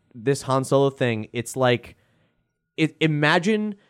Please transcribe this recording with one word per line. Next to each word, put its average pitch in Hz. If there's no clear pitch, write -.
this 131
Han 135
Solo 139
thing, 117
it's 120
like, 123
it, 156
imagine 170